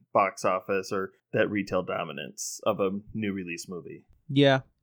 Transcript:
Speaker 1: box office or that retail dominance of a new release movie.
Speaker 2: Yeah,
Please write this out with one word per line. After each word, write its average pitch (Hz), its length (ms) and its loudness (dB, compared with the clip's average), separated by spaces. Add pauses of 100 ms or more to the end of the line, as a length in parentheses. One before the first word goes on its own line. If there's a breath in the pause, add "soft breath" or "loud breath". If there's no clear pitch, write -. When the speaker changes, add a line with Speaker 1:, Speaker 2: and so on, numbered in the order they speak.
(140)
Speaker 1:
box 98 320 2
office 95 460 0
or 95 220 -2 (200 soft breath)
that 107 160 2
retail 98 320 0
dominance 80 840 -8
of 107 160 2
a 98 200 0 (140)
new 107 200 -2
release 87 340 -8
movie. 82 360 -12 (240)
Speaker 2:
Yeah, 139 320 6 (240)